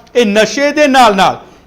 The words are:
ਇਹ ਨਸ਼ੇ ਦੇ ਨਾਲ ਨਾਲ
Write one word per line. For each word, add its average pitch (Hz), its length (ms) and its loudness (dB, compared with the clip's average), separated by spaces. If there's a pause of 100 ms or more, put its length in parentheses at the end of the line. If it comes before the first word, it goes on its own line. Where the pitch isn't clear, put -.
(160)
ਇਹ 240 100 2
ਨਸ਼ੇ 220 460 -2
ਦੇ 302 140 0
ਨਾਲ 254 300 2
ਨਾਲ 160 240 -2 (260)